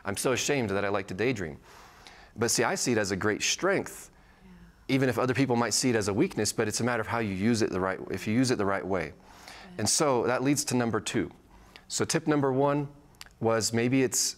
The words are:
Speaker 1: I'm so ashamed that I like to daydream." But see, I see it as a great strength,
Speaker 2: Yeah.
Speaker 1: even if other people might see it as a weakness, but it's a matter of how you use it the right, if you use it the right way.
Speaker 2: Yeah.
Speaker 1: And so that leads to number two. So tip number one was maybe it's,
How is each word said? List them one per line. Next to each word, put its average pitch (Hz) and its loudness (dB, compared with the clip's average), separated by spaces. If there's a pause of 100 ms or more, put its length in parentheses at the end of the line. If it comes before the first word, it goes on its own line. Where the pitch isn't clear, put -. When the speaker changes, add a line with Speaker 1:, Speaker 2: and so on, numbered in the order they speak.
Speaker 1:
I'm 98 -6
so 131 0
ashamed 120 0
that 98 0
I 101 0
like 98 -2
to - -8
daydream." 98 -2 (800)
But 113 0
see, 120 2
I 156 0
see 151 -2
it 113 4
as 101 0
a 101 0
great 98 0
strength, - -2 (340)
Speaker 2:
Yeah. - -8
Speaker 1:
even 135 2
if 117 0
other 127 2
people 127 2
might 117 2
see - 2
it 113 2
as 104 2
a 101 0
weakness, 113 0
but 113 0
it's 107 -4
a - 0
matter 120 0
of 104 -4
how 117 -2
you 107 -2
use 104 2
it - 2
the 92 -2
right, 92 -2 (120)
if - -6
you 107 0
use 123 2
it 120 2
the 101 0
right 98 0
way. 92 -2
Speaker 2:
Yeah. - -18
Speaker 1:
And 107 0
so 135 2
that 123 0
leads 143 2
to 127 -4
number 117 0
two. 98 -2 (580)
So - -2
tip 156 -2
number 143 2
one 143 2 (520)
was 113 2
maybe 123 2
it's, - 0